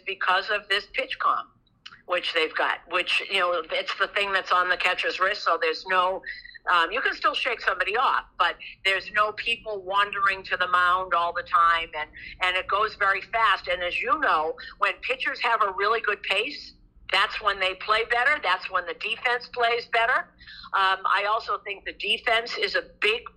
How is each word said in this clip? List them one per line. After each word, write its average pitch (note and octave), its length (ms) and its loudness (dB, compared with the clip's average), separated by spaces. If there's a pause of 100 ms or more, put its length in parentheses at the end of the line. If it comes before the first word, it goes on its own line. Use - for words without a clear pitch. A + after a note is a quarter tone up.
because G3 440 0
of G3+ 200 -4
this G3 160 0 (120)
PitchCom, - 460 -2 (600)
which F3 280 -2
they've D#3 220 0
got, C#3+ 220 0 (140)
which, F3+ 380 0
you G3 100 0
know, F3 220 2 (100)
it's F#3 280 -4
the G3 100 0
thing G3 220 -2
that's F#3+ 220 0
on F3+ 160 4
the F3 80 2
catcher's F3+ 420 0
wrist. G3 240 0
So E3+ 180 2
there's D#3+ 280 0
no, F#3 320 2 (500)
um, E3+ 200 4
you A#3 100 -4
can G4 140 0
still D4+ 180 0
shake - 260 -2
somebody F#3+ 380 0
off, G#3+ 280 2 (120)
but E3+ 180 2 (300)
there's F#3+ 300 0
no G#3+ 160 4
people G#3+ 500 -6
wandering G3 600 0
to F#3 140 -4
the F3+ 100 0
mound F3+ 480 2
all F3 180 2
the F3 80 -6
time, E3+ 480 2 (100)
and, D3+ 80 -6 (360)
and F3+ 120 2
it F3+ 120 -4
goes G#3 260 0
very G3 280 0
fast. G3 460 0
And F3+ 140 0
as F3 180 -2
you C4+ 200 0
know, E3 340 2 (240)
when G3 240 0
pitchers C4 400 -4
have A3+ 220 2
a G3 120 2
really G#3+ 260 2
good G#3 200 -2
pace, A3 520 -4 (380)
that's F#3+ 300 0
when G3+ 180 0
they F#3 160 0
play A3 360 0
better. C#4+ 320 2
That's F#3 260 0
when F3+ 160 0
the E3+ 80 -6
defense A#3+ 580 -4
plays A#3 400 0
better. A#3+ 380 2 (440)
Um, F#3+ 300 4
I G3 240 2
also A3 380 -2
think G3 180 -10
the E3+ 100 -10
defense A3+ 640 -2
is G3 180 0
a F3 80 0 (180)
big G#3+ 200 2 (160)